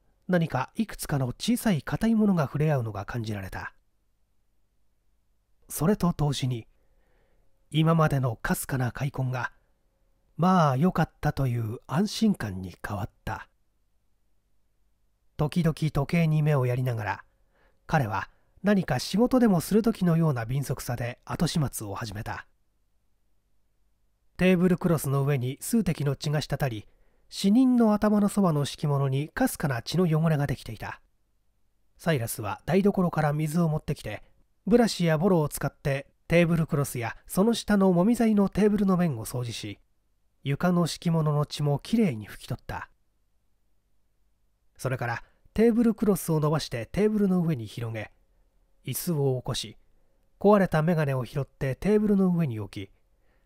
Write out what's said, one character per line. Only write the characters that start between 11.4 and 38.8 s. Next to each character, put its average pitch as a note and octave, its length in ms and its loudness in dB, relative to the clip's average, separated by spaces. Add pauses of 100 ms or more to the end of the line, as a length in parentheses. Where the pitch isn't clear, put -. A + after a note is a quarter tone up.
い A#2+ 120 -2
う A2+ 280 -6
安 F3+ 220 0
心 G#3 260 2
感 F#2+ 260 -6
に F#2 140 -10 (120)
変 G#2+ 100 -6
わ G2 80 -4
っ - 60 -10 (140)
た。 - 240 -8 (1900)
時 D3+ 240 0
々 D#3 120 0
時 C#3+ 320 -2
計 E3+ 200 2
に D#3 160 2
目 D3+ 120 2
を C3 120 2
や B2 80 0
り C3 80 -2
な B2+ 120 -2
が G#2 100 -6
ら、 G2 200 -6 (640)
彼 C#3+ 200 2
は G2+ 240 -6 (320)
何 G3 220 2
か C3 140 -2
仕 - 200 -4
事 B3 200 2
で B3 80 4
も F#3 140 4
す - 140 -4
る A3 80 4
時 G#3+ 240 0
の E3 100 4
よ E3 140 2
う - 20 -2
な A#2 140 -4
敏 C3 180 -4
速 - 180 -6
さ A#2+ 140 -6
で A#2+ 280 -8
後 - 220 -4
始 D#3+ 140 -2 (100)
末 - 160 -10
を G2 80 -10
始 G#2 200 -10
め G#2+ 100 -12
た。 - 220 -10 (1900)
テ F#3 180 4
ー - 20 4
ブ F3+ 120 2
ル F3 100 2
ク F3+ 100 -2
ロ E3 100 2
ス C3+ 120 -4
の C#3 120 2
上 C#3 160 0
に B2+ 220 -6
数 A3+ 240 0
滴 D#3 200 -2
の C#3 120 -2
血 - 140 -6
が D3 100 0
滴 C#3+ 300 -4
り、 G#2+ 160 -10 (420)
死 - 240 0
人 B3+ 240 6
の A3 180 6
頭 G#3 260 2
の G3+ 80 2
そ G3+ 140 0
ば E3+ 100 4
の D3 120 0
敷 - 220 -6
物 C#3 220 2
に C3+ 200 -2
か - 200 0
す - 100 -6
か D#3+ 100 -2
な A#2+ 140 -2
血 - 160 -6
の F#3 60 2
汚 D#3+ 240 2
れ D#3+ 80 2
が C#3+ 100 0
で C#3 100 -4
き - 80 -20
て - 80 -12
い G#2+ 60 -14
た。 - 220 -12 (960)
サ - 160 -2
イ C#3+ 60 0
ラ A2+ 100 -6
ス - 140 -8
は G2+ 220 -8
台 F#3 180 2
所 F#3+ 280 2
か D#3 120 -2
ら D3+ 100 2
水 D#3 280 -2
を E3+ 80 2
持 D#3 100 -2
っ - 60 -8
て D3+ 100 -4
き - 80 -12
て、 G#2+ 200 -10 (440)
ブ A3 120 4
ラ A#3 100 4
シ - 160 -2
や D#3+ 140 2
ボ F3+ 100 2
ロ F3+ 120 4
を D3 80 -2
使 - 180 -4
っ - 80 -4
て C#3 320 -4 (200)
テ E3+ 180 4
ー - 20 2
ブ E3 100 0
ル E3 100 0
ク - 100 -2
ロ C#3+ 80 0
ス - 140 -8
や A2+ 180 -6 (100)
そ - 180 2
の A#3 80 4
下 G#3+ 240 0
の F#3+ 160 4
も F3 120 4
み A#3 100 4
材 A3 200 2
の G3+ 140 4
テ F#3 140 0
ー G#3+ 80 4
ブ G3+ 80 0
ル G3+ 80 2